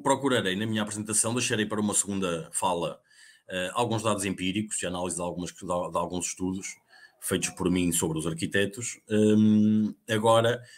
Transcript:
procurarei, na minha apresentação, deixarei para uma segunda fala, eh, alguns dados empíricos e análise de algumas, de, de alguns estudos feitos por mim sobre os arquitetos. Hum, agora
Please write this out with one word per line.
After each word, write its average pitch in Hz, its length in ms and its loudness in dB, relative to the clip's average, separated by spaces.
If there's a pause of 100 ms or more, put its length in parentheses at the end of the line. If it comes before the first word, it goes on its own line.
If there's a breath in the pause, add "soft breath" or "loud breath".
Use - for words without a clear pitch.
procurarei, 127 540 2
na 107 100 -2
minha 110 160 -2
apresentação, 107 520 -2
deixarei 120 320 0
para 107 160 -2
uma 104 120 0
segunda 92 600 -2
fala, 85 460 -2 (500 soft breath)
eh, 92 240 -4
alguns 113 280 0
dados 104 220 0
empíricos 95 580 -2
e 98 40 -6
análise 87 320 -4
de 87 40 -4
algumas, 87 300 -4
de, - 140 -16
de 87 320 -2
alguns 87 300 -2
estudos 92 480 -6 (440 loud breath)
feitos - 300 -2
por 92 200 -2
mim 90 220 2
sobre 82 260 0
os 78 80 -4
arquitetos. 98 760 -4 (100)
Hum, 107 840 4 (160)
agora 113 520 4 (160 loud breath)